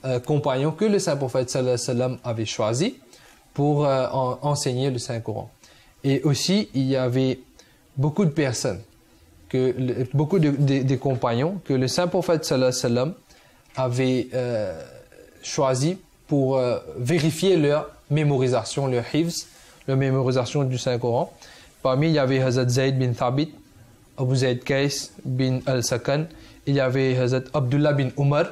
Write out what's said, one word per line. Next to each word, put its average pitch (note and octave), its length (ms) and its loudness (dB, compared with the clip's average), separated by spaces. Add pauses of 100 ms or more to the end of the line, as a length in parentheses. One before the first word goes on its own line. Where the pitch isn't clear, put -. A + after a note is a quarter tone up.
euh, B2+ 140 0
compagnons C#3+ 500 0
que F#3 160 -2
le G3+ 120 2
Saint-Prophète, C#3 520 -2
sallallahu B2+ 240 0
alayhi A#2+ 140 -4
wa B2+ 200 0
sallam, B2 160 -6
avait A2+ 220 -4
choisis A#2+ 460 0 (600)
pour, D3 320 2
euh, C3+ 260 2
en-, B2+ 300 -2
enseigner C3+ 500 0
le B2 80 -4
Saint-Coran. A2+ 520 -8 (520)
Et C#3 200 0
aussi, F3+ 500 0
il C3 140 0
y C3+ 100 0
avait B2+ 440 0 (560)
beaucoup D3+ 280 2
de D#3 60 4
personnes, B2+ 500 -2 (680)
que B2+ 260 2
le, B2 380 -2
beaucoup D3+ 240 2
de, D#3 120 4
de, C#3 280 2
des C3 180 0
compagnons C3 680 -2
que C#3 80 0
le B2+ 140 0
Saint-Prophète, F3 580 0
sallallahu C3 220 2
alayhi B2 140 -2
wa B2+ 60 -2
sallam, B2 260 0 (600)
avait, B2+ 560 0
euh, G#2+ 500 -4 (600)
choisi C#3 560 0 (280)
pour, C3+ 300 2
euh, B2 220 0 (180)
vérifier D#3+ 600 2
leur D3 340 2 (200)
mémorisation, C3+ 760 2
leur A#2+ 180 0 (100)
hifz, E3 320 0 (400)
leur C3+ 120 2
mémorisation C3 640 0
du B2+ 140 -2
Saint-Coran. B2 520 0 (520)
Parmi, C3+ 260 2
il D#3+ 40 2
y D3+ 60 4
avait C3 220 2
Hazrat B2+ 280 2
Zayd C3 300 2
bin B2 160 0
Thabit, C3 380 -2 (680)
Abu C3 180 0
Zayd B2 280 0
Qais C#3+ 460 -2 (140)
bin C3 400 0
Al-Sakan, C3+ 640 0 (400)
il C#3+ 80 2
y C#3 60 2
avait C3 360 2
Hazrat B2+ 280 0 (100)
Abdullah C#3+ 400 2
bin C3+ 240 0
Umar C#3+ 340 2